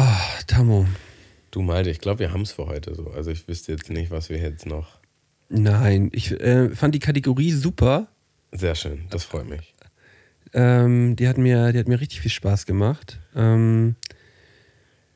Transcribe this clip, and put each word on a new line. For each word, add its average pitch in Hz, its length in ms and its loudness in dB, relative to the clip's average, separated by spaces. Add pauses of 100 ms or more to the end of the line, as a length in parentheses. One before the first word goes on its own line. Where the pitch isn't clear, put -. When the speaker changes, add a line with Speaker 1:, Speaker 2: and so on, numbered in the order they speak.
(480)
Speaker 1:
Tammo. 110 400 4 (640)
Speaker 2:
Du, 95 100 -6
Malte, 90 300 0
ich 80 80 -8
glaub, 101 200 -4
wir 87 140 -2
haben's 101 180 -4
für 71 140 -10
heute 76 300 -8
so. 82 160 -12
Also 80 180 -8
ich 80 180 -10
wüsste 82 240 -10
jetzt 78 180 -10
nicht, 82 200 -6
was 82 200 -8
wir 80 100 -8
jetzt 78 260 -8
noch 78 340 -12 (500)
Speaker 1:
Nein, 104 640 4
ich, - 180 -4
äh, 123 380 2
fand 147 260 0
die 143 40 -4
Kategorie 139 520 0
super. 147 560 0 (440)
Speaker 2:
Sehr 85 220 -2
schön, 76 280 -8 (100)
das 85 120 -6
freut 69 240 -10
mich. 76 280 -14 (800)
Speaker 1:
Ähm, 123 600 4
die 123 120 0
hat 127 100 -2
mir, 123 340 4
die 120 80 0
hat 113 80 -2
mir 123 120 2
richtig 143 220 -8
viel 104 100 -2
Spaß 98 340 -2
gemacht. 101 540 -2 (160)
Ähm, 113 600 2 (1200)